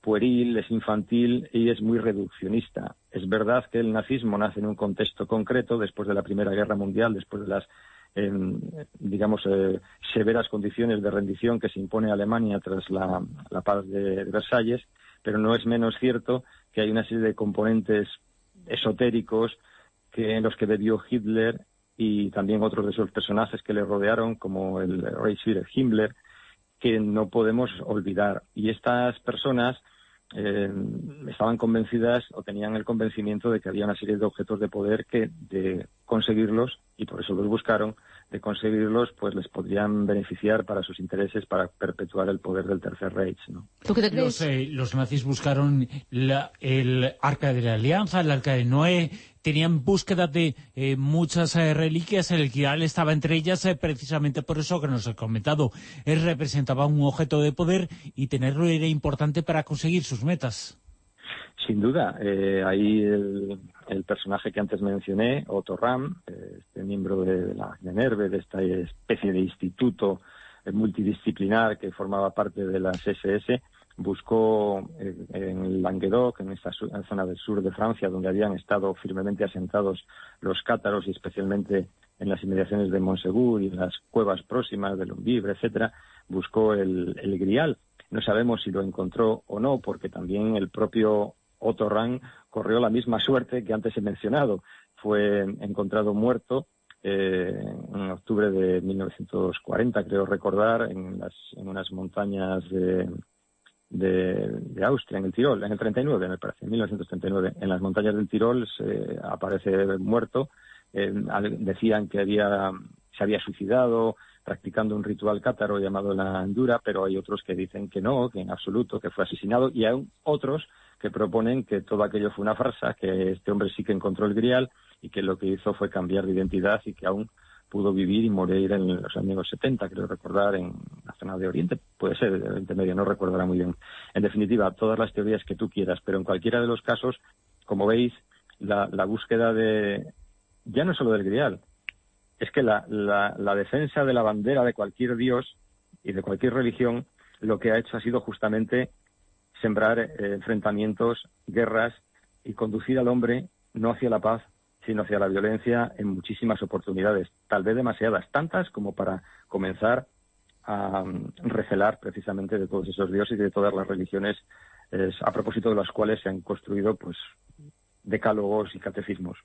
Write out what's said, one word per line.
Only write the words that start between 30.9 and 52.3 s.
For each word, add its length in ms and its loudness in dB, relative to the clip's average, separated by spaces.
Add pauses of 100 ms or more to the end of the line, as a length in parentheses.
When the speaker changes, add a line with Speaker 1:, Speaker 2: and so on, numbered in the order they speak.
Speaker 1:
estaban 280 0
convencidas 760 2
o 120 -10
tenían 320 -4
el 80 -4
convencimiento 680 -2
de 100 2
que 80 -8
había 180 0
una 100 0
serie 200 -2
de 100 0
objetos 340 -4
de 80 0
poder 380 0
que, 240 0 (180)
de 400 -2 (160)
conseguirlos, 760 2 (180)
y 80 -6
por 160 -10
eso 140 -2
los 120 0
buscaron, 500 0 (340)
de 100 -8
conseguirlos, 800 0
pues 160 -4
les 140 -4
podrían 580 0
beneficiar 580 0
para 180 -2
sus 180 -10
intereses, 460 -4
para 220 0
perpetuar 600 -4
el 120 -2
poder 260 -4
del 140 -2
Tercer 320 -6
Reich, 260 -2 (100)
¿no? 180 -12 (160)
Speaker 2:
¿Tú 120 0
qué 80 2
te 80 2
crees? 140 2
Speaker 3:
Los, 180 -2
eh, 280 0
los 240 -4
nazis 300 0
buscaron 600 2 (240)
la, 500 0
el 600 2
Arca 320 2
de 100 2
la 120 2
Alianza, 460 2
el 100 4
Arca 220 2
de 120 2
Noé, 460 4 (320)
tenían 420 2
búsqueda 420 4
de, 300 2 (180)
eh, 220 0
muchas, 600 2
eh, 160 6
reliquias, 580 2